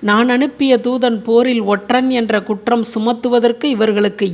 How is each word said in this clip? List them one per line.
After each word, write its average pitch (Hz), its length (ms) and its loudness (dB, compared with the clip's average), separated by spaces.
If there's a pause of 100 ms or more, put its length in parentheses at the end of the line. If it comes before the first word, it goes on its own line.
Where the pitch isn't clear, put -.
நான் 220 280 2
அனுப்பிய 262 540 0
தூதன் 247 400 0
போரில் 233 400 2
ஒற்றன் 240 480 0
என்ற 220 320 -2
குற்றம் 220 420 -2
சுமத்துவதற்கு 233 840 0
இவர்களுக்கு 208 640 0